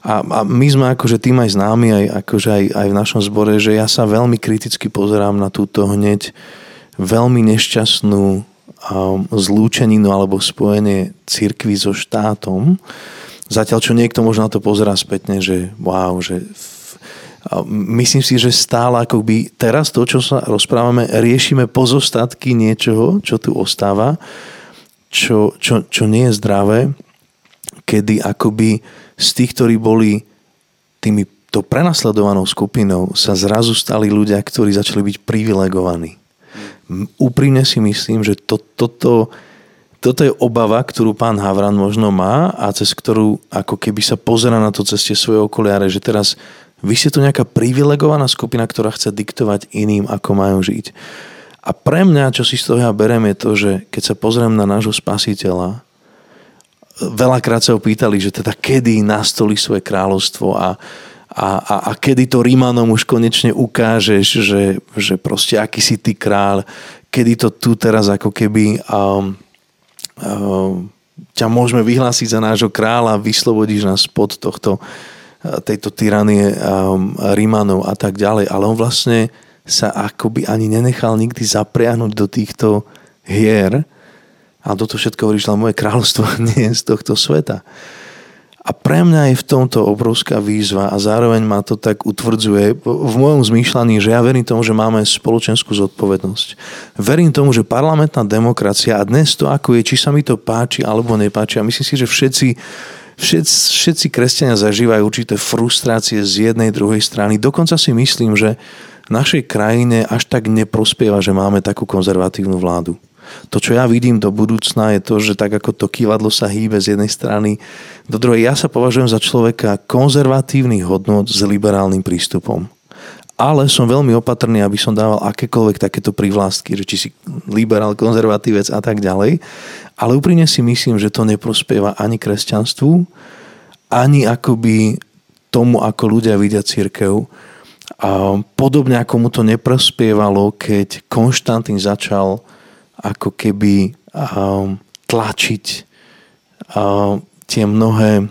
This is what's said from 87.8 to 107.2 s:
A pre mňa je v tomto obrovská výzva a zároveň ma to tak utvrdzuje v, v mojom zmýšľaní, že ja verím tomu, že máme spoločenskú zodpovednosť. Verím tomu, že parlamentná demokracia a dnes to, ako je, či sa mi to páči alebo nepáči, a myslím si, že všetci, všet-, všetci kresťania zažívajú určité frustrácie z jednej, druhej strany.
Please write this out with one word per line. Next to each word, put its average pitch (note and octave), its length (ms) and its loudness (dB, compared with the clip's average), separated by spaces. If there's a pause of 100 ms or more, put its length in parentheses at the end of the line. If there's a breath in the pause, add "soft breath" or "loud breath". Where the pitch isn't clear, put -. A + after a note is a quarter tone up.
A - 80 -6
pre D#3 320 0
mňa D#3 320 4
je C3 80 -2
v - 80 -14
tomto B2+ 320 2
obrovská A2 560 0
výzva G#2 480 -2
a - 80 -4
zároveň A2 480 2
ma G2+ 240 -2
to - 80 -2
tak G#2 320 -4
utvrdzuje G#2+ 720 0
v, - 80 -10
v A#2+ 320 -2
mojom C#3+ 240 4
zmýšľaní, A#2 560 2
že G#2 160 2
ja A#2+ 80 4
verím B2 240 2
tomu, A#2 160 0
že A2+ 80 -2
máme A2 320 2
spoločenskú A2 720 -2
zodpovednosť. G2 800 -2 (400 loud breath)
Verím D#3+ 400 2
tomu, C#3 160 4
že A#2 160 2
parlamentná D3+ 560 0
demokracia G#2+ 800 0
a G2+ 40 0
dnes C#3+ 280 2
to, C#3+ 160 0
ako C#3 240 0
je, A#2 80 4
či C3 160 -2
sa C#3+ 160 0
mi D3 80 2
to B2 160 0
páči A#2 480 -4
alebo A2 320 0
nepáči, G#2+ 400 -2
a G#2+ 80 0
myslím A#2 160 -4
si, - 160 -2
že B2+ 80 0
všetci, C3 420 0 (720 loud breath)
všet-, E3 320 0 (320)
všetci E3 320 0
kresťania B2 400 2
zažívajú G#2+ 480 2
určité G#2+ 320 -2
frustrácie A2+ 880 -2
z G#2 320 0
jednej, A2 160 2
druhej G#2+ 320 0
strany. G#2 400 0